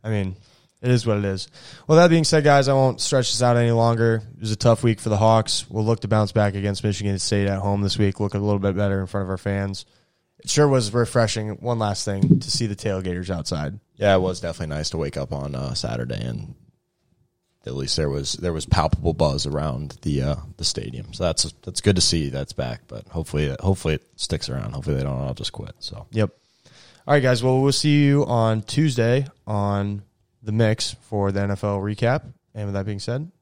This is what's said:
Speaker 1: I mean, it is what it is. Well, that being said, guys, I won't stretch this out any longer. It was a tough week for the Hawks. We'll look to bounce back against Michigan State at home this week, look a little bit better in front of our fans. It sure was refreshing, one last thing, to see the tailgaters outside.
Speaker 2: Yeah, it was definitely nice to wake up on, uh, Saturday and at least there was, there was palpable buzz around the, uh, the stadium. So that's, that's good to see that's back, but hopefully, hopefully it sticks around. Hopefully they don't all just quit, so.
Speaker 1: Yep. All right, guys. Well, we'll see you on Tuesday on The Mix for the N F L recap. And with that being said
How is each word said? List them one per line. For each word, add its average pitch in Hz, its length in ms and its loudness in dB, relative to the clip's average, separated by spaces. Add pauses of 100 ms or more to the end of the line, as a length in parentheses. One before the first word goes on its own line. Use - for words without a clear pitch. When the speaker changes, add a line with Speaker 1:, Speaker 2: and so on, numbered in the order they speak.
Speaker 1:
I 110 60 -6
mean, 98 260 -2 (460)
it 123 100 2
is 117 140 4
what 107 120 2
it 101 80 0
is. 95 240 -4 (380)
Well, 156 100 6
that 175 120 8
being 165 140 6
said, 151 220 2
guys, 139 240 6
I 139 40 4
won't 131 280 2
stretch 131 300 0
this 113 100 -2
out 120 160 4
any 117 140 4
longer. 117 500 2 (140)
It - 40 -20
was 107 120 -4
a 107 40 0
tough 117 260 4
week 113 200 2
for - 80 -4
the 104 80 2
Hawks. 110 520 4
We'll 110 140 -4
look 110 180 2
to 101 60 -8
bounce 107 240 2
back 101 240 2
against 101 280 -4
Michigan 101 360 -2
State 101 280 0
at 98 120 -2
home 101 220 0
this 98 160 0
week, 101 240 0
look 101 120 -2
a 101 60 -2
little 101 200 0
bit 98 180 0
better 98 240 0
in 92 60 -6
front 98 180 -4
of 92 40 -8
our 95 80 -4
fans. 98 480 -4 (540)
It - 100 -12
sure 147 200 4
was 120 240 2
refreshing, 113 600 0
one 117 240 -4
last 104 260 -2
thing, 95 340 4
to - 100 -8
see - 160 -2
the 101 120 -4
tailgaters 92 520 -4
outside. 82 480 -6 (200)
Speaker 2:
Yeah, 101 180 4
it 92 60 4
was 92 180 -2
definitely 82 340 -8
nice 78 180 -4
to 80 60 -6
wake 73 200 -4
up 69 160 -6
on, 71 200 -6
uh, 65 200 -6
Saturday 60 500 -6
and - 320 -8 (1120)
at 62 100 -8
least 67 220 -4
there 76 120 0
was, 69 240 -4
there 85 200 -4
was 80 120 -6
palpable - 480 2
buzz 73 320 2
around 73 580 -4
the, 71 180 0
uh, 71 140 0 (200)
the 87 80 -10
stadium. - 500 -6
So 92 120 -4
that's, 80 360 0
that's - 200 -8
good 95 160 6
to 87 40 4
see 78 280 2
that's 69 240 -8
back, 60 340 -6
but 57 220 -14
hopefully, 73 500 -2
hopefully 92 360 0
it - 80 -8 (120)
sticks - 320 -6
around. 60 240 -6
Hopefully 69 240 -4
they 67 80 -2
don't 67 160 -4
all 65 140 -6
just - 180 -8
quit, - 280 -14
so. - 320 -14
Speaker 1:
Yep. 107 200 0 (720)
All - 100 2
right, 139 80 4
guys. 123 200 2
Well, 131 180 4
we'll 139 120 4
see 147 320 4
you 143 200 4
on 113 360 0
Tuesday 131 640 0 (220)
on 101 560 -2 (400)
The 110 80 -6
Mix 110 440 0 (140)
for 98 240 0
the 98 80 0
N 101 80 -2
F 101 140 -4
L 101 160 -2
recap. 117 420 0 (320)
And 107 120 -8
with 101 100 -6
that 98 100 -4
being 101 140 -6
said 139 300 -6 (120)